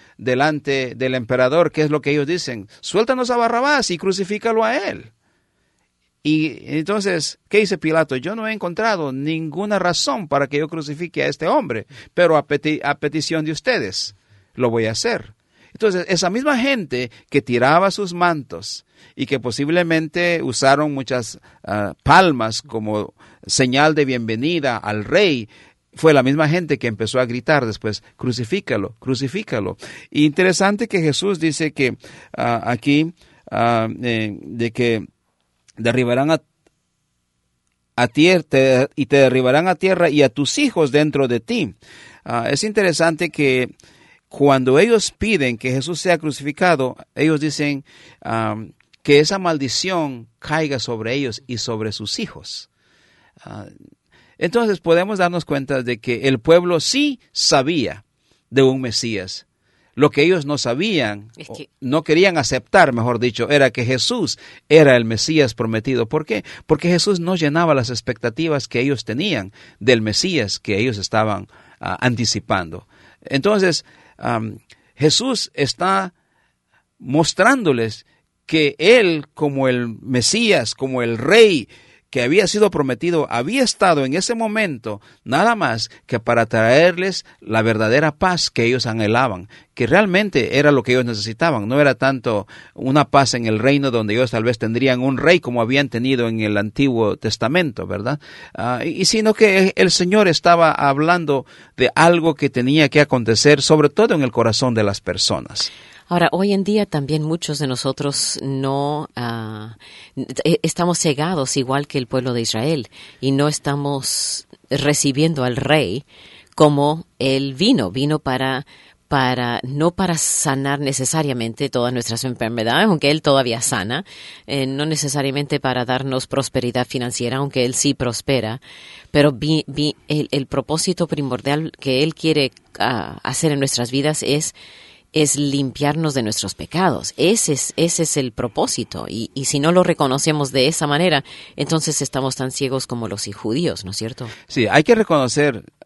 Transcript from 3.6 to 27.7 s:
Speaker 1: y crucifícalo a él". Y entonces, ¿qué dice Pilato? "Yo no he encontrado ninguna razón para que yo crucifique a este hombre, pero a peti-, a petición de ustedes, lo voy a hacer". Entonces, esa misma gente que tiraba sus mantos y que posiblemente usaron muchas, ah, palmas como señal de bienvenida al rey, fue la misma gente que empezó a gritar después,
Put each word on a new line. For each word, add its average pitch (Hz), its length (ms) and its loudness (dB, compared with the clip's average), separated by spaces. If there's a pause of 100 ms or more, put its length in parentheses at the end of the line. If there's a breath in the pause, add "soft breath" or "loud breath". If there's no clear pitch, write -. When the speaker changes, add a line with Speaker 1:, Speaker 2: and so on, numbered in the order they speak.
Speaker 1:
y 175 80 -4
crucifícalo 202 680 -2
a 233 120 0
él". 113 340 -8 (1120)
Y 151 560 -2
entonces, 190 680 -4
¿qué 196 100 2
dice 196 180 2
Pilato? 156 380 0
"Yo 156 220 -6
no 220 100 -8
he 220 60 -4
encontrado 190 580 -4
ninguna 160 720 -4
razón 180 480 -2
para 143 180 0
que 143 120 -4
yo 151 100 -2
crucifique 151 560 -6
a - 20 0
este 147 220 -4
hombre, 180 400 -2 (260 loud breath)
pero 165 220 6
a 143 100 0
peti-, 151 380 -2
a 143 140 -2
petición 156 460 -4
de 151 60 -4
ustedes, 151 640 -4 (400)
lo 120 160 0
voy 113 160 2
a 113 60 -2
hacer". 220 420 -4 (380 soft breath)
Entonces, 185 360 0
esa 180 220 0
misma 269 280 0
gente 180 520 -2 (200 soft breath)
que 143 120 2
tiraba 143 480 2
sus 185 220 -6
mantos 160 720 -4 (320 soft breath)
y 131 100 -6
que 131 140 -2
posiblemente 160 1000 0
usaron 139 520 2
muchas, 123 460 -6 (240 soft breath)
ah, 101 300 -4 (100)
palmas 135 580 4
como 107 520 -6 (320 soft breath)
señal 135 480 2
de 147 100 2
bienvenida 127 720 -2
al 107 280 -6
rey, 151 440 2 (460 soft breath)
fue 156 180 6
la 139 100 6
misma 143 260 2
gente 156 300 0
que - 80 -6
empezó 110 340 -4
a 127 60 0
gritar 127 400 0
después, 107 380 -6 (120)